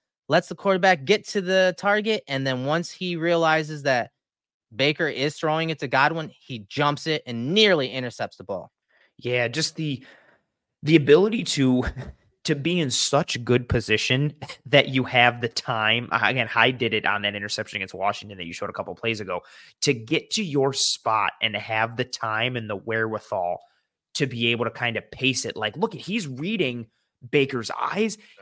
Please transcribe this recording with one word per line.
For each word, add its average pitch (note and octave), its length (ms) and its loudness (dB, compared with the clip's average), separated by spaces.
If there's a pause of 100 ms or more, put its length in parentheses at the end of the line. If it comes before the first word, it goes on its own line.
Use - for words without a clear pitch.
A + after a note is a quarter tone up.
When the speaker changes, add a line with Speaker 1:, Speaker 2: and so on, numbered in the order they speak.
(280)
Speaker 1:
lets E3+ 200 4
the F3 80 -10
quarterback F#3 500 2
get G#3 240 2
to G#3 120 -2
the F#3 360 2
target. G#3+ 500 0
And C3+ 180 -4
then C3 200 -2
once D#3+ 260 0
he F3+ 240 -6
realizes D#3+ 680 2
that B2+ 280 0 (640)
Baker D3+ 320 2
is C#3+ 280 -2
throwing D#3+ 360 0
it D3+ 80 -8
to C#3+ 80 -4
Godwin, D3 520 2
he B2 200 -10
jumps D3 480 -2
it D#3 180 -2
and B2 280 -4
nearly F#3 360 4
intercepts A#2+ 480 -8
the - 60 -16
ball. F#2 280 -8 (460)
Speaker 2:
Yeah, A#2+ 300 0
just D#3 280 -4
the, D3+ 300 -4 (800)
the D3+ 120 6
ability E3 500 6
to, B2+ 380 4 (600)
to D#3+ 120 0
be E3+ 240 0
in C#3+ 120 0
such - 520 2
good B2 240 2
position C3 680 2 (160)
<laughs> - 160 -18
that C#3 220 4
you C3 140 2
have A#2+ 380 4
the A#2 80 -2
time. A2+ 640 -2
Uh, A2+ 100 2
again, A2+ 260 0
Hyde A#2+ 300 4
did A2+ 160 0
it G#2+ 120 0
on G2+ 180 0
that G#2 120 -2
interception G#2 420 -6
against F#2+ 180 -8
Washington G2+ 420 -4
that F2 80 -12
you E2+ 80 -10
showed G2 160 -6
a F#2 40 -10
couple F#2 220 -8
plays A2+ 240 -4
ago, F#2 220 -6 (400)
to D3 120 2
get A#2 380 -4
to A3 120 0
your C#3 300 0
spot A2 680 0
and A2 140 0
have A2+ 420 -2
the B2 80 -2
time A#2 500 -4
and A2+ 140 -6
the G#2 60 -4
wherewithal G#2+ 840 -4 (520)
to C#3 140 -2
be A#2 200 -2
able A#2 180 0
to A2+ 60 -4
kind A#2 240 -4
of - 160 -8
pace C3 320 -2
it. A2 140 -8
Like, G#2+ 180 -4
look G#3 200 -4
at, B2 60 -14
he's F#3+ 260 -6
reading C3+ 600 -4 (440)
Baker's C#3 400 0
eyes. G3+ 480 -4 (220)